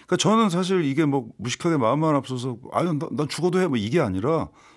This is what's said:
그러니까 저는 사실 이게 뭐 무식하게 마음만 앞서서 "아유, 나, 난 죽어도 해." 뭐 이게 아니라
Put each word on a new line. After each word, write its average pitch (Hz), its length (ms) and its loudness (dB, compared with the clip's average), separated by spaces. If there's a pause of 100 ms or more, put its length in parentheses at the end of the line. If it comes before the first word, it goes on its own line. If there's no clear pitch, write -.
그러니까 180 120 -2
저는 214 340 4
사실 180 340 0
이게 139 200 2
뭐 139 320 0
무식하게 151 400 -2
마음만 143 380 2
앞서서 127 420 -4 (140)
"아유, 165 220 0
나, 143 180 -4
난 147 160 -4
죽어도 180 320 0
해." 185 60 2
뭐 147 120 0
이게 113 220 0
아니라 110 500 -2 (280)